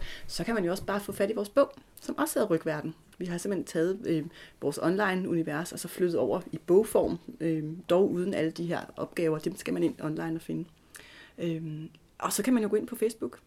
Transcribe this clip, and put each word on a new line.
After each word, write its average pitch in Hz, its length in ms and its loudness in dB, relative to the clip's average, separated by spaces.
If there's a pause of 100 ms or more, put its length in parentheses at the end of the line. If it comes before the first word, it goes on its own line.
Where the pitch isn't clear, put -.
(280)
så - 160 -4
kan 233 120 -2
man 196 100 0
jo 170 60 0
også 196 140 -4
bare 202 140 -2
få 202 120 -6
fat 196 180 2
i 220 40 -2
vores 202 160 -4
bog, 277 220 4 (300)
som - 160 -6
også 302 220 0
hedder 196 160 4
Rygverden. 156 400 -2 (220)
Vi 180 80 -6
har 175 120 -4
simpelthen 196 280 -2
taget, 185 400 0
øh, 156 180 0 (380)
vores 143 200 -2
online-univers 175 920 0
og - 60 -8
så - 80 -8
flyttet 175 320 0
over 123 220 2 (100)
i 160 140 -4
bogform, 185 540 4 (200)
øh, 160 240 0 (260)
dog 185 220 6
uden 180 220 0
alle 160 180 0
de 170 140 -6
her 165 140 -2 (180)
opgaver. 160 420 0
Dem 190 160 -4
skal - 180 -6
man 175 100 2
ind 165 180 2
online 160 340 -4
og 165 60 -6
finde. 160 240 -6 (720)
Øhm, 160 520 -4 (280)
og - 160 -4
så 208 100 0
kan 254 100 4
man 226 100 6
jo 202 60 0
gå 208 60 4
ind - 120 0
på 233 80 -10
Facebook, - 520 -2